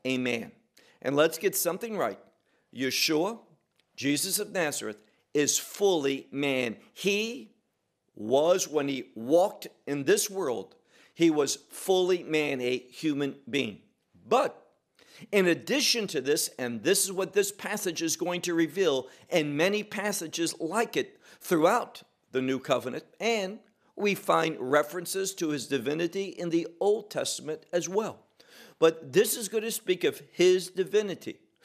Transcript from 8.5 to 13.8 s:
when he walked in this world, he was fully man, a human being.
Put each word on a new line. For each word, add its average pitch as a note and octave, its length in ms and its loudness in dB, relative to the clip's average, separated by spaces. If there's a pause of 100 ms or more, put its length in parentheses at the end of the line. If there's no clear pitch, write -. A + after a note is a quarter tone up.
when C#3+ 220 -2
he C3 260 -6
walked E3 540 2 (180)
in C#3 180 -4
this G3 260 2
world, C3+ 460 -6 (380)
he E3+ 160 4
was D3 260 0 (120)
fully F#3 540 2
man, D3 400 0
a B2 160 0 (120)
human C#3+ 460 -2 (120)
being. A#2+ 320 -4 (460)